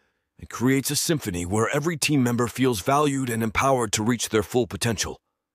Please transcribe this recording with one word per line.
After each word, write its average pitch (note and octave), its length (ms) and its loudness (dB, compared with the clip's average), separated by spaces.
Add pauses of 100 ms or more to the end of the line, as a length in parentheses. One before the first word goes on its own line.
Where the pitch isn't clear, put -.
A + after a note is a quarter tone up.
(400)
and - 100 -16
creates C3+ 420 0
a D3 40 -2
symphony F#2+ 500 -2
where G#2 280 0
every D3 240 -2
team C#3+ 260 2
member A#2+ 240 2
feels B2 340 0
valued C#3 480 2
and A2+ 140 -2
empowered A#2+ 500 0
to A2 100 0
reach A#2 260 0
their A2 140 4
full A#2+ 240 0
potential. - 520 -4 (360)